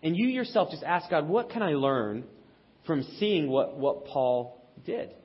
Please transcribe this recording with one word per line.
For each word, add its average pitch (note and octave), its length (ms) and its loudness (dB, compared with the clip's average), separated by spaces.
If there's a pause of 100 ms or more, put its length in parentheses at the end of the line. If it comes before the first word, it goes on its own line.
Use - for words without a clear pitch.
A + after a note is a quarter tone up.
and D#3+ 120 2
you A3 120 2
yourself A#3 420 0
just D#3+ 140 -10
ask E3+ 260 -2
God, D3+ 180 2
"What A#3 220 0
can A3+ 140 -4
I E3+ 100 2
learn C3 520 0 (600)
from D3 180 0 (160)
seeing F#3 300 2
what, C3 280 2
what C3+ 280 0
Paul B2 560 0 (240)
did?" - 280 -6 (120)